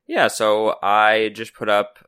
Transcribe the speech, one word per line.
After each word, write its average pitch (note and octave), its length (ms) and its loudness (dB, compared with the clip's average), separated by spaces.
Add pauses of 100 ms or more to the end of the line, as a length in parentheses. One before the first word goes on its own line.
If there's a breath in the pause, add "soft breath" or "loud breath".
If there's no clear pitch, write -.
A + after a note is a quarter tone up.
Yeah, G3+ 200 0
so G#2+ 540 0
I G#2+ 520 2
just A2 220 -14
put G#2+ 140 -8
up, G#2 380 -2